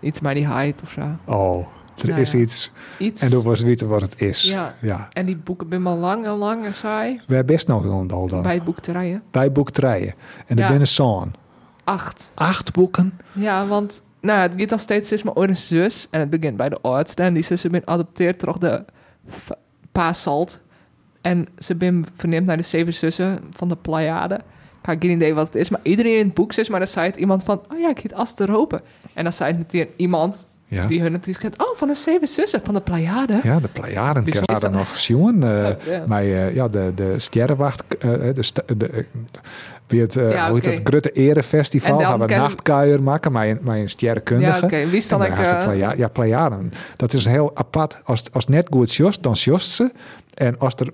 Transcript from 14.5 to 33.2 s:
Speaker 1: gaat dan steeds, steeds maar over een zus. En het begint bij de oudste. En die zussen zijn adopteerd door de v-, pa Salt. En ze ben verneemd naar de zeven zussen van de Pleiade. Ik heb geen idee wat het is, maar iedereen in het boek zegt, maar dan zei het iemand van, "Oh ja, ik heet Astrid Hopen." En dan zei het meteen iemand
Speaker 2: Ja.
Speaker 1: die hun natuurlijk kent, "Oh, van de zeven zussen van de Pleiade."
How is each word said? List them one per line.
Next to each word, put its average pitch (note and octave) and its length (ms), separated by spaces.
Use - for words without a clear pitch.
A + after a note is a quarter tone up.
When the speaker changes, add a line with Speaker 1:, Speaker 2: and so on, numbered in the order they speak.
Speaker 1:
gaat G3+ 120
dan A3 100
steeds, G#3 280
steeds G#3 160
maar G#3+ 140
over F#3+ 140
een F#3 60
zus. F3 540
En D#3 100
het C#3+ 100
begint D#3 260
bij B2 120
de - 120
oudste. C#3 420
En F3+ 120
die D#3+ 80
zussen F3 280
zijn F3 160
adopteerd F3 540
door - 200
de F3 240
v-, - 220
pa E3+ 200
Salt. D#3+ 480
En F3 260
ze - 160
ben F3 300
verneemd E3 300
naar E3 100
de E3 60
zeven E3+ 320
zussen F3+ 440
van F3 120
de E3+ 80
Pleiade. D#3+ 580
Ik F3 100
heb D#3+ 100
geen F3+ 140
idee D#3 180
wat D#3 120
het - 80
is, E3 160
maar - 120
iedereen A3+ 360
in G#3+ 60
het G3 100
boek G#3+ 180
zegt, G#3+ 160
maar G3 100
dan F#3 100
zei E3+ 180
het F#3+ 100
iemand F#3+ 260
van, G3+ 200
"Oh D#4+ 60
ja, E4 120
ik C4 80
heet - 160
Astrid G3+ 340
Hopen." G#3+ 320
En E3 100
dan F3 80
zei C#3+ 200
het E3+ 60
meteen E3 380
iemand F3+ 500
Speaker 2:
Ja. F#2 200
Speaker 1:
die D#3+ 140
hun E3 120
natuurlijk F3+ 260
kent, - 120
"Oh, A#4 80
van C#4+ 120
de C#4+ 60
zeven D#4+ 340
zussen D#4 360
van G3+ 100
de G3 60
Pleiade." G3 640